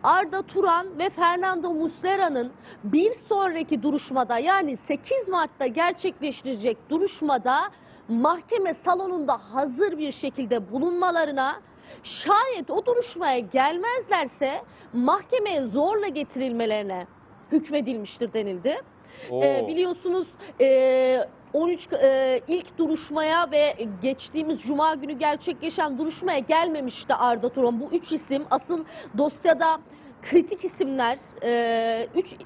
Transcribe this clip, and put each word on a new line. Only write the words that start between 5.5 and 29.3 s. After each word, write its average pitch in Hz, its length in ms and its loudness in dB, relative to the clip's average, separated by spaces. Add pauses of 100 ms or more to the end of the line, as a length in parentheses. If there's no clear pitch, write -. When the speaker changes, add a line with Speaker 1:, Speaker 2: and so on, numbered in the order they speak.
Speaker 1:
gerçekleştirecek 262 1200 -2
duruşmada 285 680 0 (500)
mahkeme 339 680 0 (100)
salonunda 349 540 0 (140)
hazır 285 460 -2
bir 302 140 -4
şekilde 233 600 -4
bulunmalarına, 311 880 0 (420)
şayet 415 680 0
o 381 160 -2
duruşmaya 359 520 0
gelmezlerse 302 1200 0 (300)
mahkemeye 349 680 0
zorla 330 460 0
getirilmelerine 233 1000 -4 (460)
hükmedilmiştir 247 800 -2
denildi. 214 480 -2 (500)
Speaker 2:
Oo. 247 120 0
Speaker 1:
Ee, 277 260 2
biliyorsunuz, 359 600 -2 (320)
e, 262 680 4 (240)
on 320 160 2
üç, 349 240 -4
e, 262 560 4
ilk 349 300 -4
duruşmaya 311 720 0
ve 294 260 2 (260)
geçtiğimiz 294 600 -4
Cuma 302 320 2
günü 285 180 -8
gerçekleşen 302 840 -2
duruşmaya 320 400 -2
gelmemişti 302 760 0
Arda 240 340 2
Turan. 240 320 0
Bu 294 120 -6
üç 339 200 -2
isim 285 380 -2
asıl 320 340 -2 (340)
dosyada 311 640 2 (420)